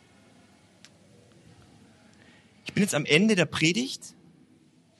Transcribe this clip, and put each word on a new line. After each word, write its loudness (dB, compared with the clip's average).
Ich -14
bin 2
jetzt -2
am -2
Ende 4
der 2
Predigt, -4